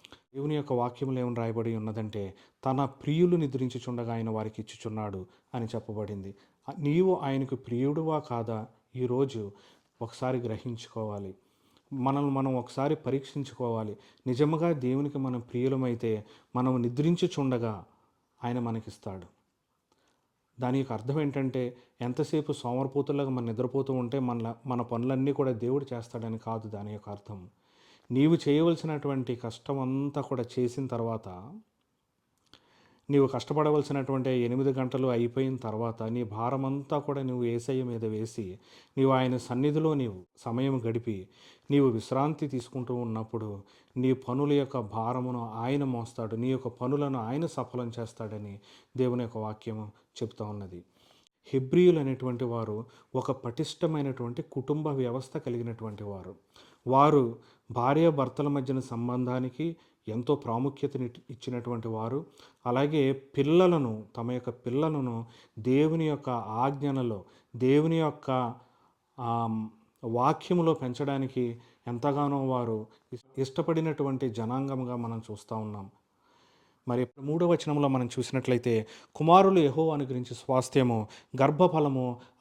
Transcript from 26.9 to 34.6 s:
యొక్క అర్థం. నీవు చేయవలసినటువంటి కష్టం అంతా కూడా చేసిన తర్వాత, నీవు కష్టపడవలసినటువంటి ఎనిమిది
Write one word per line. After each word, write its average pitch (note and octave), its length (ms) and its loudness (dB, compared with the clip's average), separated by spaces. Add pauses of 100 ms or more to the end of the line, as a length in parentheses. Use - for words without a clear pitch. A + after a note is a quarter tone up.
యొక్క G#2 180 -12
అర్థం. G2 380 -14 (640)
నీవు D3+ 280 6 (100)
చేయవలసినటువంటి C#3+ 880 0
కష్టం C3+ 440 -6
అంతా C3+ 400 -2
కూడా B2+ 240 -2 (140)
చేసిన B2+ 280 -2
తర్వాత, A2+ 640 -6 (1600)
నీవు C#3 160 8
కష్టపడవలసినటువంటి C#3 1040 0
ఎనిమిది B2+ 420 2